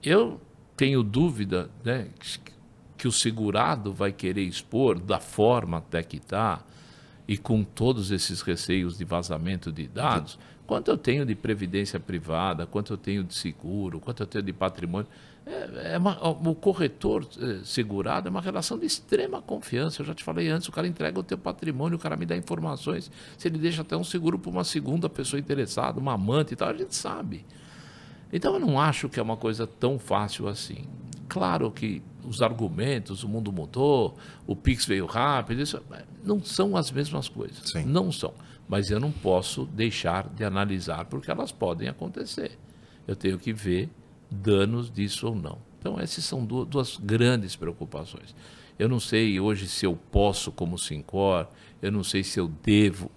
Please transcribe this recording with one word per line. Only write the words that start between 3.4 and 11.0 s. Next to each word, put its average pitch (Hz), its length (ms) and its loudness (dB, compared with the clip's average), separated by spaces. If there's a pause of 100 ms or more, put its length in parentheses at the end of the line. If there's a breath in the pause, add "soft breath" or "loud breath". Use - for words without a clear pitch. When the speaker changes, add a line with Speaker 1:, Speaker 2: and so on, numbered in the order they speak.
Speaker 1:
vai 98 180 0
querer 98 300 -2
expor 98 580 2
da 92 200 2
forma 107 580 4
até 82 240 -2
que 73 180 -8
tá, 98 440 0 (640 loud breath)
e 101 100 0
com 110 260 2
todos 113 460 0
esses 90 320 0
receios 90 560 0
de 90 80 -6
vazamento 87 680 -2
de 76 160 -6
dados, 101 440 0
Speaker 2:
Sim. - 80 -16 (260 loud breath)
Speaker 1:
quanto - 240 0
eu - 80 4
tenho 139 280 2